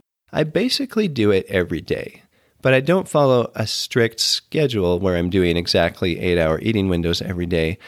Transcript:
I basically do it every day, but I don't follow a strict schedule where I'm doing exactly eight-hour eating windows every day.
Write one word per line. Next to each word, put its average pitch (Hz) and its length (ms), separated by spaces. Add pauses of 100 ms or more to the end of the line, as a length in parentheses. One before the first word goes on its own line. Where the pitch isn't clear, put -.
(320)
I 156 140
basically 214 640
do 110 220
it 95 180
every 85 320
day, - 400 (400)
but 131 120
I 131 60
don't 175 300
follow 131 440
a 110 140
strict - 540
schedule 104 800
where 92 180
I'm 87 120
doing 87 280
exactly 87 640
eight-hour 85 400
eating 107 260
windows 85 340
every 87 260
day. 82 300 (100)